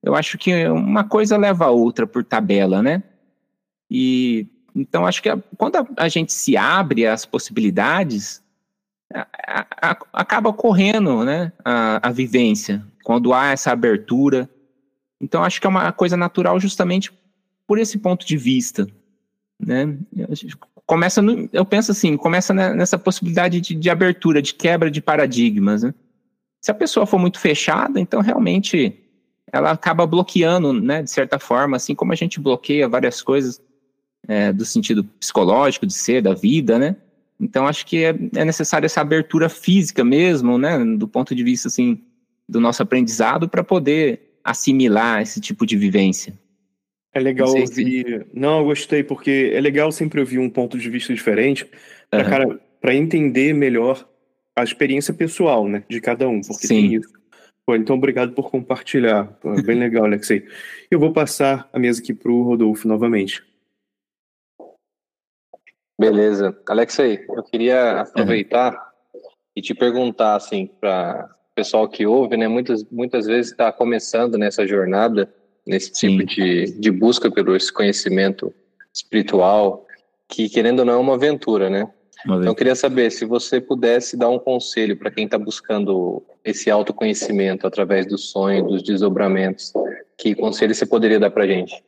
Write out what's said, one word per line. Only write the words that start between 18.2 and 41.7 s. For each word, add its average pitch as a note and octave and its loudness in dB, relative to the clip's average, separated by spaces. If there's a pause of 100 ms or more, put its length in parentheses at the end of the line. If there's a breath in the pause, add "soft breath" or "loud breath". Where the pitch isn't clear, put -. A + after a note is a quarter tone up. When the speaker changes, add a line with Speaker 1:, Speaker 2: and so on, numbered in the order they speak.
Speaker 1:
de D#3 -2
vista, B2 -2 (720)
né? C#3 -4 (320)
A D3+ -6
gente - -16 (280)
começa F3 2
no, A#3 2
eu F#3 2
penso G#3+ 0
assim, E3 2
começa F3+ 0
ne-, F#3+ 2
nessa F3+ 0
possibilidade F3 0
de, E3+ -6
de D#3+ 0
abertura, E3+ 2
de C#3+ -6
quebra E3 2
de D3 -4
paradigmas, A#2 2
né? C3 -2 (680)
Se - -2
a - 0
pessoa D4+ 0
for G3+ 2
muito F3+ 0
fechada, - 0
então F#3+ -2
realmente F#3 0 (540)
ela D3 0
acaba E3 0
bloqueando, E3+ 2
né, B2+ -2
de C#3 -8
certa C3+ -2
forma, C3 0
assim C#3+ -4
como - -2
a E3 0
gente E3+ -4
bloqueia C3+ 0
várias B2 -2
coisas, C3 -2 (680)
é, G#2 0
do G2+ -2
sentido G#2+ 0
psicológico A2+ 0
de F#2 -4
ser, A#2+ 0
da G2 2
vida, A#2 2
né? D3 0 (420)
Então C3+ -2
acho D3+ -4
que E3 -2
é, D#3+ 4 (260)
é D#3 0
necessário D#3+ -2
essa D#3+ -2
abertura D#3+ 0
física E3+ 0
mesmo, C3 2
né, D3 0 (200)
do G#2+ -2
ponto C3 -4
de B2 -2
vista, B2 0
assim, A#2+ 0 (440)